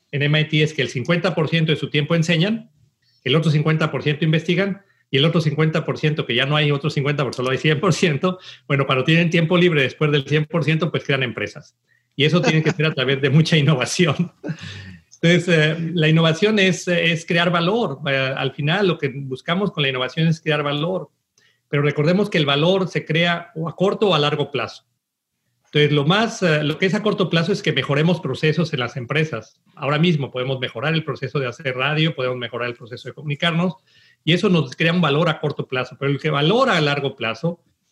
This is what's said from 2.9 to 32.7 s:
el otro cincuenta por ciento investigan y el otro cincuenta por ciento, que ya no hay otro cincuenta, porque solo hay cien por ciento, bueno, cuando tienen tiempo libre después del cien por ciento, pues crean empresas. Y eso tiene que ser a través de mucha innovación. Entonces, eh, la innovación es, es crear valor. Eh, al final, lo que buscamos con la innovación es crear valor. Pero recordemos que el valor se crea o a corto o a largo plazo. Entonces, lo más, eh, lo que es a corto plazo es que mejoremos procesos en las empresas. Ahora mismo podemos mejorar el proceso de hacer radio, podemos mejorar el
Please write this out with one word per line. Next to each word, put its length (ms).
el 140
otro 140
cincuenta 400
por 120
ciento 220
investigan 560
y 80
el 80
otro 160
cincuenta 420
por 140
ciento, 260
que 100
ya 120
no 100
hay 140
otro 180
cincuenta, 340
porque 140
solo 140
hay 80
cien 220
por 120
ciento, 460
bueno, 200
cuando 180
tienen 240
tiempo 300
libre 240
después 280
del 140
cien 220
por 180
ciento, 260
pues 140
crean 180
empresas. 540
Y 80
eso 160
tiene 220
que 80
ser 160
a 80
través 260
de 80
mucha 300
innovación. 760
Entonces, 280
eh, 280
la 160
innovación 500
es, 300
es 380
crear 240
valor. 480
Eh, 80
al 180
final, 340
lo 100
que 180
buscamos 560
con 120
la 80
innovación 380
es 120
crear 220
valor. 480
Pero 140
recordemos 480
que 80
el 80
valor 420
se 160
crea 520
o 120
a 60
corto 360
o 40
a 40
largo 340
plazo. 320
Entonces, 160
lo 140
más, 400
eh, 180
lo 160
que 80
es 80
a 80
corto 260
plazo 240
es 80
que 120
mejoremos 480
procesos 520
en 60
las 180
empresas. 640
Ahora 240
mismo 320
podemos 300
mejorar 340
el 80
proceso 380
de 80
hacer 260
radio, 400
podemos 240
mejorar 300
el 80